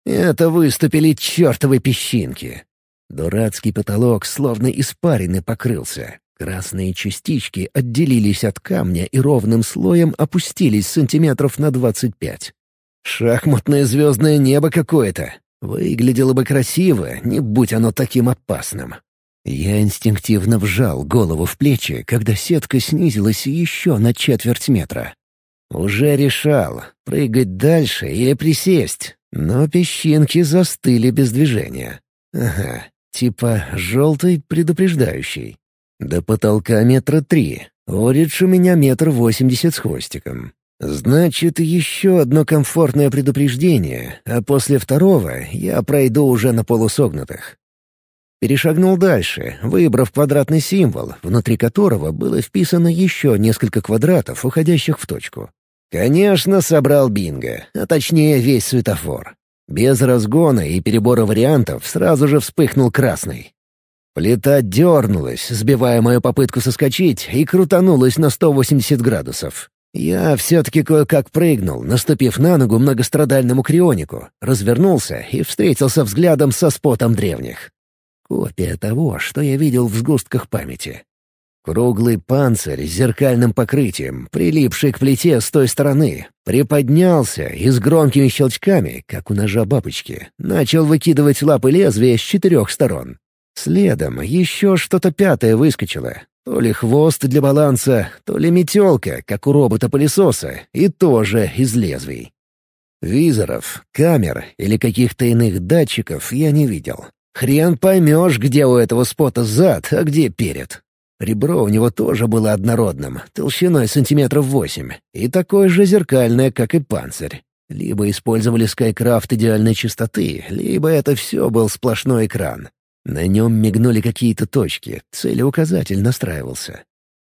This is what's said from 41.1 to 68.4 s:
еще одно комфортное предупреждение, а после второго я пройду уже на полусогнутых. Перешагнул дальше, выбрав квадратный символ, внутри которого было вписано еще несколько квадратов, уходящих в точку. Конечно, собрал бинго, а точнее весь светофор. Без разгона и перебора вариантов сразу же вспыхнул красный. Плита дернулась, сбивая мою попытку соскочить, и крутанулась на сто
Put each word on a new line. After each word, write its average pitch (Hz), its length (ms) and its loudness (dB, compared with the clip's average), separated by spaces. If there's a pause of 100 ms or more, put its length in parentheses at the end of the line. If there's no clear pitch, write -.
еще 175 580 0
одно 147 260 4
комфортное 143 680 2
предупреждение, 131 1120 -2
а 117 160 -2
после 139 380 0
второго 131 600 2 (100)
я - 320 -2
пройду 139 420 2
уже 123 280 2
на 113 100 0
полусогнутых. 110 920 -2 (840)
Перешагнул 165 560 2
дальше, 170 640 -2
выбрав 131 500 2
квадратный 143 480 0
символ, 139 640 0
внутри 110 360 0
которого 113 540 0
было - 300 -2
вписано 175 460 0
еще 165 480 2
несколько 107 480 0
квадратов, 123 600 0
уходящих 156 560 0
в - 60 -14
точку. - 460 -12 (400)
Конечно, 175 720 2
собрал 143 480 4
бинго, 71 560 -6 (100)
а - 100 -6
точнее 151 540 2
весь 123 260 2
светофор. 82 720 -4 (320)
Без 117 340 2
разгона 123 640 2
и 87 140 -2
перебора 110 440 2
вариантов 110 600 0
сразу 156 420 0
же 143 120 2
вспыхнул 131 500 0
красный. 85 640 -4 (640)
Плита 117 480 0
дернулась, 101 840 0
сбивая 120 520 0
мою 120 180 4
попытку 123 420 0
соскочить, 135 720 -2
и 147 140 0
крутанулась 175 720 2
на 151 140 2
сто 160 200 2